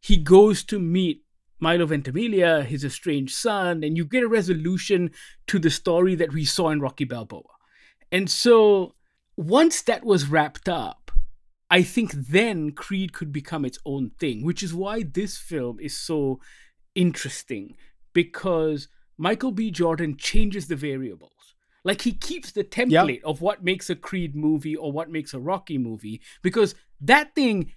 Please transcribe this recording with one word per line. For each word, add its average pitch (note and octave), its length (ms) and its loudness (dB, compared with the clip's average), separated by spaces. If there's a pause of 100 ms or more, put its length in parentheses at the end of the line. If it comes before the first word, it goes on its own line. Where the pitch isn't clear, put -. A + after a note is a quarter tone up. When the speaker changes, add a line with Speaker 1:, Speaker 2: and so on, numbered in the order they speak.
Speaker 1:
he - 160 6
goes F#3 480 8
to G#3+ 160 -6
meet F3 420 0 (380)
Milo E3+ 260 2
Ventimiglia, D#3+ 760 0
his C3+ 200 -8
estranged C#3 500 -4
son, F3+ 500 -2
and D#3 120 -2
you E3+ 80 -2
get A#3+ 200 0
a A#3 40 -2
resolution F3+ 840 0 (360)
to G#3 140 0
the D#3+ 100 4
story F3+ 460 2
that D#3 160 -2
we D#3 120 -4
saw D#3+ 260 0
in D3+ 100 0
Rocky C#3 240 -4
Balboa. A2+ 380 -10 (680)
And F#3 200 -2
so, G#3+ 640 4 (420)
once C4+ 460 2
that A3+ 220 -2
was F#3 240 2
wrapped D3+ 400 -2
up, C#3 420 -8 (600)
I F3+ 120 6
think G3 300 0
then D3+ 600 0
Creed F#3+ 400 -8
could D3+ 200 -10
become D3 320 -6
its B2+ 220 -8
own C#3 320 -4
thing, B2 260 -4
which E3 180 -2
is E3+ 120 -6
why G3+ 300 -6
this F3+ 340 -6
film B2 420 -8
is C#3+ 160 -10
so C#3+ 440 -4 (540)
interesting, C3+ 840 -4 (360)
because D#3+ 760 -2 (280)
Michael A3 360 -2
B. G#3+ 180 -4
Jordan E3 460 -2
changes G3+ 520 2
the E3 80 -4
variables. C3 540 -8 (520)
Like, G3+ 200 -2
he A#3+ 100 0
keeps - 400 -8
the G3 120 -4
template F3 520 2
Speaker 2:
Yep. - 80 -18
Speaker 1:
of D3+ 180 -6
what G3+ 220 -4
makes F3+ 260 -4
a E3+ 60 -4
Creed E3+ 380 -8
movie D3+ 420 -2
or D3+ 160 -8
what D#3 180 -8
makes D#3 240 -10
a C3 60 -8
Rocky E3+ 380 -6
movie, A2 420 -8 (220)
because G3+ 320 2 (260)
that C#4+ 340 2
thing A3 420 0